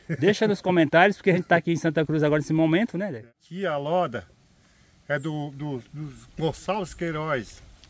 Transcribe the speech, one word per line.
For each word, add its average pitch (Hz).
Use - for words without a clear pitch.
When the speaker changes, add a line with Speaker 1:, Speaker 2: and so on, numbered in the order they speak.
Speaker 1:
<laughs> 160
Speaker 2:
deixa 208
nos 202
comentários, 175
porque -
a 170
gente 180
tá -
aqui 170
em 170
Santa 160
Cruz 151
agora 151
nesse 147
momento, 160
né, 196
Dé? 110
Speaker 1:
Aqui 190
a 160
loda 143
é 143
do, 151
do, 139
dos 139
Gonçalves 165
Queiroz. 156